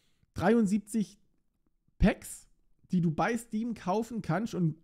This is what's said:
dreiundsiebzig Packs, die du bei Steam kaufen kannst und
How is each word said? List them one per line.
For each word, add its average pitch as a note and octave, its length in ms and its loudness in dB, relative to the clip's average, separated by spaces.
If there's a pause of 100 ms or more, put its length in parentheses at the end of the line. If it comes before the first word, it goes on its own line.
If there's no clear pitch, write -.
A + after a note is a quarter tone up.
(340)
dreiundsiebzig G#3+ 840 0 (760)
Packs, - 500 0 (440)
die F3+ 100 2
du E3+ 100 2
bei F3 240 0
Steam A#3 380 -6
kaufen A3 480 -4
kannst F#3 340 -4
und E3 280 0